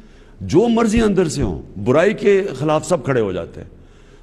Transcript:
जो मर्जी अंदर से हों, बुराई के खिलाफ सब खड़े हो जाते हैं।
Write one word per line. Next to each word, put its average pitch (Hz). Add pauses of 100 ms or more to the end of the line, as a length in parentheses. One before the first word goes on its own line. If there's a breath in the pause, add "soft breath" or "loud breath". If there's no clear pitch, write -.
(420 loud breath)
जो 139
मर्जी 226
अंदर 190
से 143
हों, 98
बुराई 156
के 196
खिलाफ 151
सब 165
खड़े 131
हो 101
जाते 87
हैं। 90 (520 soft breath)